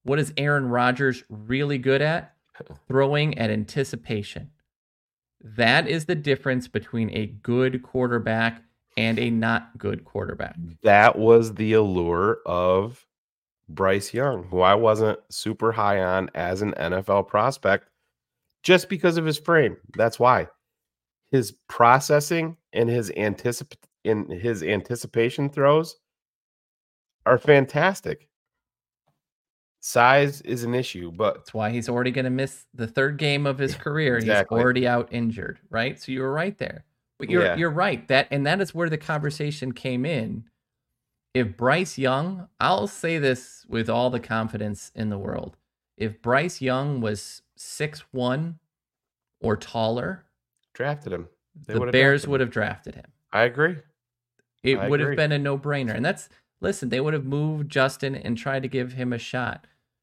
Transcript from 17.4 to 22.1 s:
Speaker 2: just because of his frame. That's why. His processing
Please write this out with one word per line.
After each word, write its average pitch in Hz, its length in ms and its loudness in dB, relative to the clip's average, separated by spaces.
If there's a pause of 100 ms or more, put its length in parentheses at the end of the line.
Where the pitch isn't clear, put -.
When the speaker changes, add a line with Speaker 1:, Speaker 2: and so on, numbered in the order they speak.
Speaker 2:
just 180 260 6
because 175 280 0
of 165 80 0
his 156 140 -2
frame. 151 380 2 (200)
That's 113 240 0
why. 117 280 4 (800)
His 127 220 0 (160)
processing 147 880 4 (160)